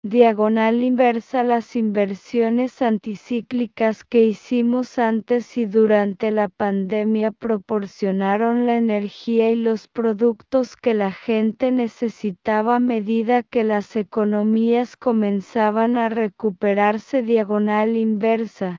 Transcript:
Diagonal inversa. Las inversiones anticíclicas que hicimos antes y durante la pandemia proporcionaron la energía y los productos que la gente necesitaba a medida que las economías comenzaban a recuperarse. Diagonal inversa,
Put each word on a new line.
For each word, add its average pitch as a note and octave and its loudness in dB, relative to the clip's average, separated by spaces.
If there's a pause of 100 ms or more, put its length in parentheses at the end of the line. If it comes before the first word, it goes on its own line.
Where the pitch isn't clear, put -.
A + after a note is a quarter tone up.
Diagonal A3 2
inversa. B3 0
Las A#3 -2
inversiones A3+ -2
anticíclicas A3 -4
que A#3 4
hicimos A#3+ 0
antes A#3 -2
y A#3 0
durante G#3 2
la G#3 0
pandemia G#3+ -2
proporcionaron G#3 -2
la A#3+ 0
energía A3+ 0
y A#3 0
los A3+ -2
productos A#3 -2
que A3+ -2
la G3+ 0
gente A3 -2
necesitaba A3 -2
a B3 0
medida A3+ 0
que A3+ -2
las G#3 -2
economías A3 0
comenzaban G#3+ 0
a A#3 0
recuperarse. G#3+ -2
Diagonal G#3+ 0
inversa, A3 -2